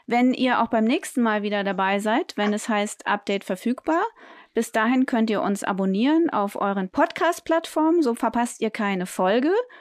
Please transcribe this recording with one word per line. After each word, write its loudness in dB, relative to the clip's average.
wenn 2
ihr 0
auch 0
beim 0
nächsten -2
Mal 0
wieder -2
dabei 0
seid, -2
wenn 0
es -6
heißt -2
Update -2
verfügbar. -2
Bis -2
dahin 2
könnt 0
ihr 0
uns -2
abonnieren 2
auf -2
euren -2
Podcast-Plattformen, 0
so 2
verpasst -2
ihr 0
keine -2
Folge. 2